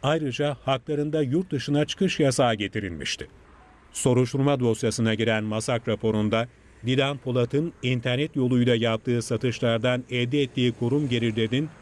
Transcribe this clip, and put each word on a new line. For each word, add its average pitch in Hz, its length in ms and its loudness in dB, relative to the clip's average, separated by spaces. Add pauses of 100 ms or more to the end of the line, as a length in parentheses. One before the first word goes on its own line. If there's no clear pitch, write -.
ayrıca 143 600 -2
haklarında 147 560 -2
yurt 151 300 0
dışına 147 340 0
çıkış - 340 -2
yasağı 127 360 2
getirilmişti. 98 720 -6 (640)
Soruşturma 131 680 2
dosyasına 113 540 0
giren 110 300 0
masak 110 440 -2
raporunda 110 600 0 (380)
Dilan 135 320 0
Polat'ın 127 560 -2 (100)
internet 127 520 -2
yoluyla 123 400 4
yaptığı 113 460 0
satışlardan 120 880 0
elde 123 320 0
ettiği 123 300 0
kurum 131 380 -2
gelirlerinin 117 600 0 (120)